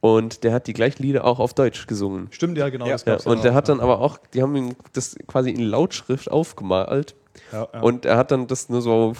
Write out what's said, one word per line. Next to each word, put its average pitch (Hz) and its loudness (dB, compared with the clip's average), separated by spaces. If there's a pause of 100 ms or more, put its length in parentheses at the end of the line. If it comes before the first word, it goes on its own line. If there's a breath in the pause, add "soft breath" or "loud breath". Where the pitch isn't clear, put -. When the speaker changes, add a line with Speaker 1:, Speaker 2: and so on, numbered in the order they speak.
Speaker 1:
Und 110 2
der 113 2
hat 123 -2
die 117 -8
gleichen 123 -2
Lieder 135 0
auch 123 2
auf 120 -2
Deutsch - 0
gesungen. 98 -6
Speaker 2:
Stimmt, 170 -4
ja, 143 -2
genau, 123 -8
Speaker 3:
Ja. 127 -2
Speaker 2:
das 123 -6
Speaker 1:
Ja, 113 2
Speaker 2:
gab's 104 -2
dann 117 2
Speaker 1:
und 107 -4
der 123 6
Speaker 2:
auch, - 2
Speaker 1:
hat 143 2
Speaker 2:
ja. 151 4
Speaker 1:
dann 120 -2
aber 120 2
auch, 143 -2 (160)
die 127 0
haben 139 0
ihm 127 -6 (160)
das - -8 (100)
quasi 131 0
in 120 -4
Lautschrift 127 -2
aufgemalt. 104 -2 (380 loud breath)
Speaker 2:
Ja, 110 -8
ja. 117 -12
Speaker 1:
Und 120 2
er 113 4
hat 127 2
dann 131 2
das 127 -6
nur 120 0
so 113 2